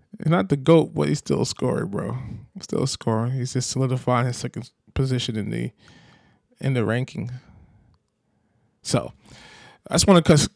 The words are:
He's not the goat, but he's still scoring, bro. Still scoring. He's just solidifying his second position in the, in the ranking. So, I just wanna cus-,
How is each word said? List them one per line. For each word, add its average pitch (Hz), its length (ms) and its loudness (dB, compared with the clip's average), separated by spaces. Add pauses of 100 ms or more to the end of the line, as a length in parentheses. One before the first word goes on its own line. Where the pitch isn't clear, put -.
(180)
He's - 140 -6
not 190 180 0
the 143 80 2
goat, 156 360 4
but 147 140 0
he's 147 100 0
still - 280 -2
scoring, - 440 -4
bro. 120 280 -6 (420)
Still - 260 -2
scoring. 117 460 -2
He's 127 220 -4
just 123 180 -4
solidifying 127 560 0
his 123 100 -6
second 123 320 -10 (240)
position 127 420 -2
in 107 140 -4
the, 117 220 -4 (880)
in 135 140 -2
the 120 120 0
ranking. 117 460 -4 (1500)
So, - 300 -2 (760)
I - 60 -2
just - 100 4
wanna 180 160 8
cus-, 151 340 6